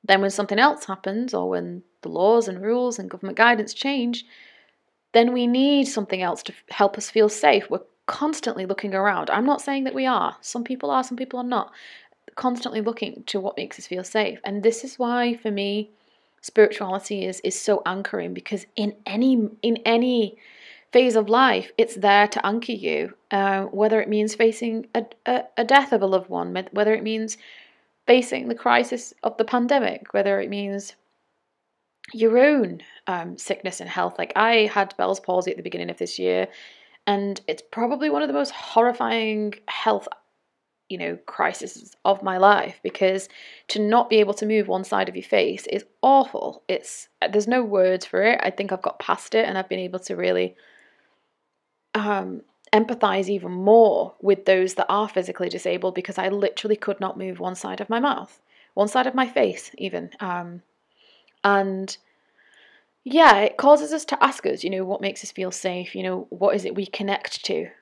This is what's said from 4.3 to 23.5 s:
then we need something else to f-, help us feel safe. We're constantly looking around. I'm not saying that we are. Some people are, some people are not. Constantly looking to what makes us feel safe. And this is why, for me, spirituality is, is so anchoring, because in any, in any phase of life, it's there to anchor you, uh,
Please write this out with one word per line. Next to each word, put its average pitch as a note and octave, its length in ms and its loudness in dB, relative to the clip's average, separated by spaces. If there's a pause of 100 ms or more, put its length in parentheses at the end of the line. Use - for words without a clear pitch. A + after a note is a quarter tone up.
then A#3+ 200 6
we B3 120 0
need C4+ 400 4
something F#3+ 360 -4
else F3+ 220 -4
to - 80 -14
f-, - 180 -20
help G3 280 2
us - 140 -10
feel G#3+ 180 4
safe. G#3 400 4
We're - 120 -4 (260)
constantly C#4+ 580 -4
looking F#3+ 300 -4
around. F#3+ 340 0
I'm A#3 160 0
not C#4 160 2
saying C#4 220 -4
that C4 100 -4
we C4 140 0
are. G#3+ 340 0
Some A#3+ 220 -8
people B3+ 260 -4
are, C4 140 2
some B3+ 140 -8
people B3+ 220 -8
are B3 40 -6
not. B3 280 -4 (640)
Constantly A#3+ 460 -4
looking A3 460 -6
to G3+ 120 -4
what F#3+ 160 -6
makes - 220 -10
us - 80 -18
feel F3+ 180 -8
safe. G#3+ 400 -2
And G3+ 200 -6
this A3+ 200 2
is C4 140 -16
why, A#3+ 400 0
for A3 140 -6
me, G3+ 400 -4 (500)
spirituality G3+ 840 2
is, F#3 180 -6
is - 180 -4
so - 260 0
anchoring, F#3 480 -6
because F#3 320 -8 (100)
in G#3 200 -4 (100)
any, A3+ 420 2 (140)
in A#3 240 2
any A#3 520 2 (560)
phase B3 220 6
of G#3 140 2
life, B3 480 4
it's A3+ 180 0
there G3+ 320 6
to - 180 -4
anchor A#3 260 -2
you, D#3+ 420 -4 (180)
uh, G3 340 0